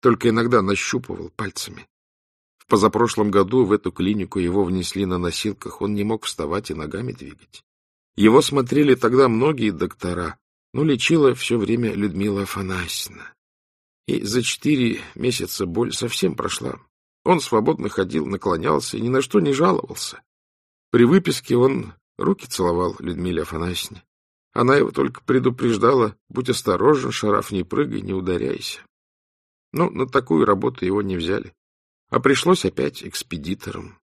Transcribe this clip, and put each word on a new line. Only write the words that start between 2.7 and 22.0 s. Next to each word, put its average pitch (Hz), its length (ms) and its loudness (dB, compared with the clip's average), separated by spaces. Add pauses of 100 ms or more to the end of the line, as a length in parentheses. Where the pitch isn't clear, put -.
году 101 360 4
в 98 80 2
эту 95 180 0
клинику 95 480 -4
его 92 240 0
внесли 92 420 -2
на 90 120 -2
носилках, - 640 -6
он 104 140 -2
не 101 100 -2
мог 110 180 -4
вставать 82 480 -6
и - 20 -6
ногами 78 380 -8
двигать. - 540 -20 (500)
Его 110 260 8
смотрели 139 540 2
тогда 127 320 4
многие 117 440 0
доктора, 87 680 -6 (340)
но 143 120 0
лечила 139 500 4
все - 220 -2
время 113 360 0
Людмила 101 500 -2
Афанасьевна. 92 920 -8 (760)
И - 160 -2
за 113 180 0
четыре 127 600 0 (120)
месяца 101 520 -4
боль 113 260 -2
совсем 113 440 -2
прошла. - 440 -6 (460)
Он 170 160 4
свободно 117 480 0
ходил, 78 380 -2
наклонялся 95 680 -2
и 107 60 -4
ни 117 80 -2
на 131 120 2
что 185 200 2
не 147 100 2
жаловался. - 680 -2 (680)
При 120 140 6
выписке 147 540 4
он 123 380 2 (220)